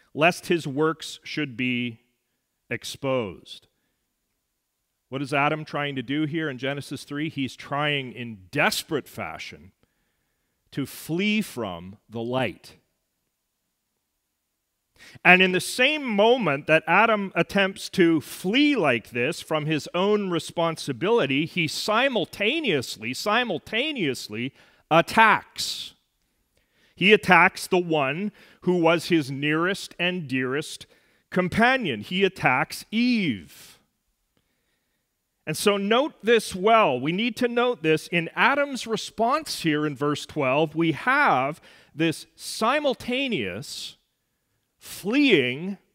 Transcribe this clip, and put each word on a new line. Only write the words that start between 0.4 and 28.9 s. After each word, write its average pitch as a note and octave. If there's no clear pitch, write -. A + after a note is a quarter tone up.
his E3+
works D#3
should C#3
be B2
exposed." A#2+
What C3+
is C#3
Adam D3
trying C#3+
to C3
do C#3+
here D#3+
in B2+
Genesis C3+
three? C#3+
He's C3
trying C#3+
in A2
desperate D#3
fashion D#2
to C#3
flee G3+
from F#2+
the A#2
light. A#2+
And F3+
in F#3
the F3+
same C#4+
moment G#3
that D#3
Adam G3+
attempts F#3+
to E3
flee C#4
like C#3
this B2
from D#3
his D#3
own G3+
responsibility, D#3+
he D#3
simultaneously, G#3+
simultaneously G#3
attacks. -
He F#3+
attacks F3+
the F#3+
one D#3+
who F3+
was E3